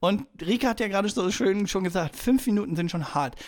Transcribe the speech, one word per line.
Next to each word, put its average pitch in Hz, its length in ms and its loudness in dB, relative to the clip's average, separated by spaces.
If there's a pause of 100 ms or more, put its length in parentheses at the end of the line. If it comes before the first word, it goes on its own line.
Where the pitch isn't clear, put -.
und 202 240 2 (160)
Rika 233 280 2
hat 226 120 0
ja 214 80 0
gerade 196 220 0
so 185 200 0
schön 196 360 2
schon 190 180 -2
gesagt, 175 320 -2
fünf 254 300 2
Minuten 208 300 2
sind 170 140 0
schon 156 220 -4
hart. 143 220 -2 (140)